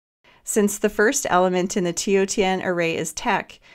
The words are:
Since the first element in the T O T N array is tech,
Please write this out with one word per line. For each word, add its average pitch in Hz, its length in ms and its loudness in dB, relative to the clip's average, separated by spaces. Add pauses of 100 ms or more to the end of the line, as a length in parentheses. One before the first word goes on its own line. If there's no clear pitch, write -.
(440)
Since 202 340 0
the 214 120 0
first 208 400 0
element 180 480 2
in 185 80 0
the 170 80 -2
T 196 240 0
O 196 80 2
T 202 180 0
N 185 180 0
array 170 340 -2
is - 180 -6
tech, - 460 -4 (160)